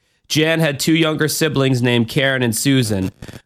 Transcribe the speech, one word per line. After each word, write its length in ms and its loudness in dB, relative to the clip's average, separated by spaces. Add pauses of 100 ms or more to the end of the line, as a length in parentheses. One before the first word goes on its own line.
(280)
Jan 320 0
had 180 0
two 160 2
younger 360 0
siblings 520 0
named 280 2
Karen 340 0
and 100 0
Susan, 580 0 (340)